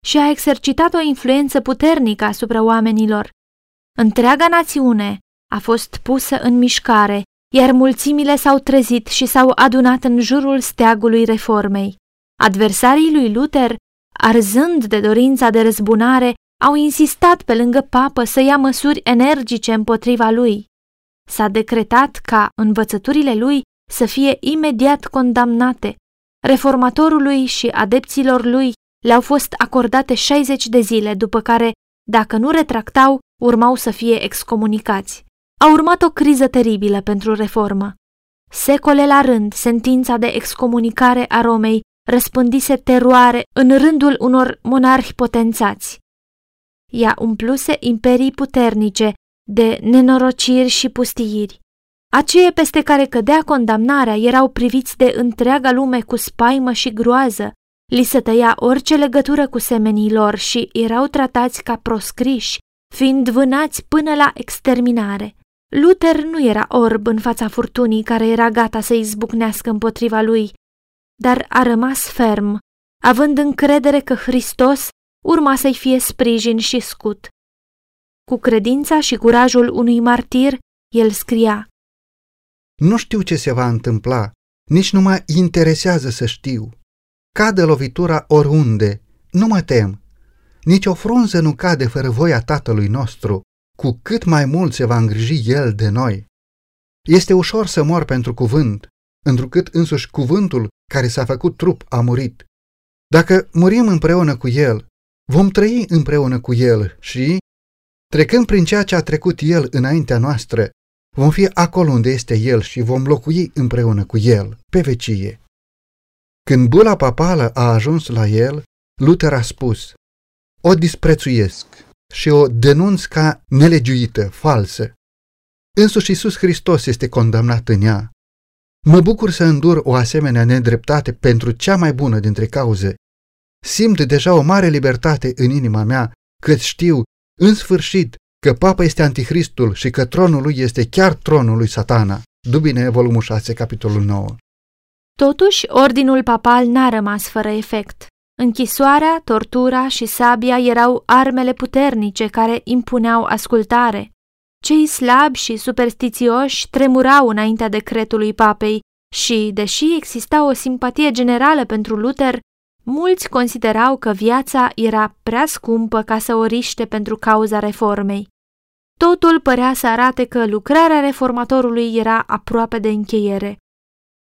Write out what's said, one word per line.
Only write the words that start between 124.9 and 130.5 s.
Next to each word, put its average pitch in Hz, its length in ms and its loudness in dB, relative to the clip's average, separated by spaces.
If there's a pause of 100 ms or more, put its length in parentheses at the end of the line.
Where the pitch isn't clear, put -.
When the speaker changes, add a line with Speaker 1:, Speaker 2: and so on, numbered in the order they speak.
Speaker 2:
Însuși 208 340 2
Iisus 190 260 -2
Hristos 170 500 0
este 120 220 -4
condamnat 117 600 0
în 104 140 2
ea. 107 280 0 (760)
Mă 170 140 8
bucur 208 300 0
să 170 140 -2
îndur 160 400 2
o 127 100 0
asemenea 123 500 0
nedreptate 123 680 0